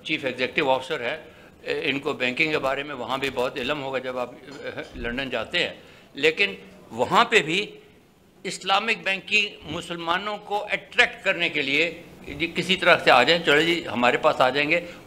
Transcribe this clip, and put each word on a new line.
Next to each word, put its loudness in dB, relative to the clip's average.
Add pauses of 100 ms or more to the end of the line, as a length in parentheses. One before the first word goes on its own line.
chief -4
executive -2
officer 0
हैं, -6 (420)
ए, -2
इनको -2
बैंकिंग -2
के 0
बारे -2
में -10
वहाँ -6
भी -2
बहुत -4
इल्म -4
होगा -4
जब -6
आप, -8
अ, -12 (140)
लंदन -6
जाते -4
हैं। -2 (340)
लेकिन 2 (320)
वहाँ 4
पे 4
भी -2 (720)
इस्लामिक 0
banking -2
मुसलमानों -4
को -4
attract 0
करने 0
के -2
लिए 0 (240)
जी -4
किसी -2
तरह 6
से 4
आ 8
जाए, 4
चलो 4
जी 0
हमारे 2
पास 2
आ 6
जाएंगे, 0 (180)